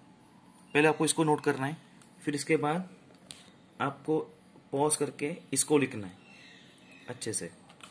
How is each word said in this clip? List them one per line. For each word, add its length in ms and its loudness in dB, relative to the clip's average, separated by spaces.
पहले 140 6
आपको 160 2
इसको 200 2
नोट 200 2
करना 220 0
है, 100 -4
फिर 100 -2
इसके 220 0
बाद 320 -2
आपको 380 -2
पॉज 240 2
करके 400 -4
इसको 260 4
लिखना 280 -2
है 60 -14
अच्छे 240 -8
से। 180 -6